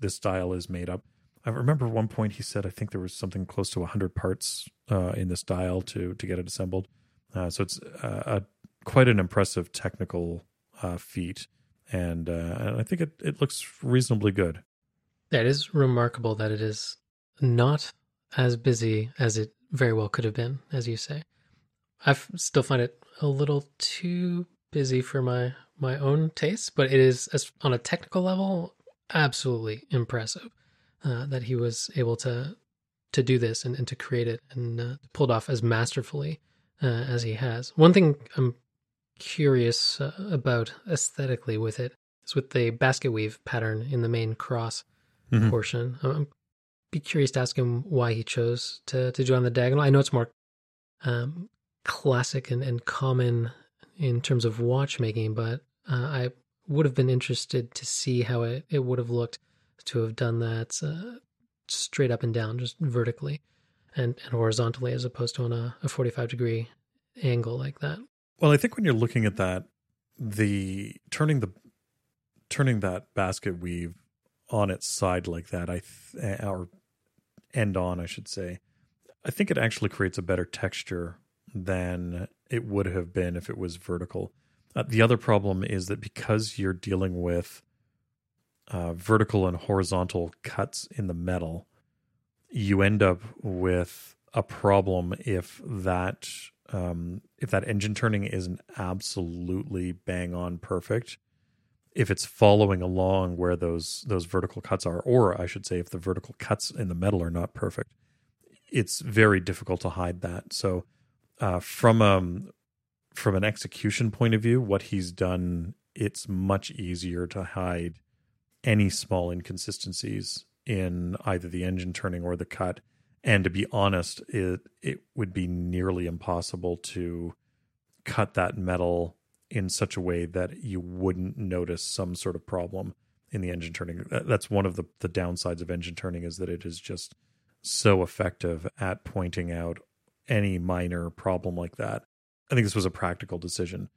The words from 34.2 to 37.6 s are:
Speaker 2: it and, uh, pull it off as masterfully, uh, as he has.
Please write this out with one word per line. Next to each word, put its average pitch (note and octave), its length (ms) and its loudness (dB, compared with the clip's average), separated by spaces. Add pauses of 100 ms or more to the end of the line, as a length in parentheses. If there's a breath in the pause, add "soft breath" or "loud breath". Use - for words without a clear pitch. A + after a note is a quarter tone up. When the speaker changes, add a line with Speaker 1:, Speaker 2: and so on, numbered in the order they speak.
Speaker 2:
it A#2 120 -4 (100)
and, A#2 300 -4
uh, B2 160 -6 (160)
pull C3+ 180 2
it - 20 6
off A2+ 160 2
as B2 140 0
masterfully, B2 800 0 (420)
uh, C#3 40 2
as A#2+ 360 0
he A2 120 -2
has. A#2+ 420 -4